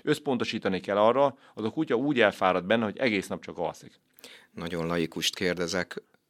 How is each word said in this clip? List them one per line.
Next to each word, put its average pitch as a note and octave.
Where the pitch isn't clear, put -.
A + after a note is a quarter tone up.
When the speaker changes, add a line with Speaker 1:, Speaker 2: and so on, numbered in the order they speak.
Speaker 1:
összpontosítani A2
kell G2
arra, B2
az G#2+
a A2
kutya D3+
úgy C3+
elfárad F#2
benne, A2+
hogy G2+
egész G#2
nap F2+
csak E2
alszik. D#2
Speaker 2:
Nagyon E2+
laikust E2+
kérdezek, F2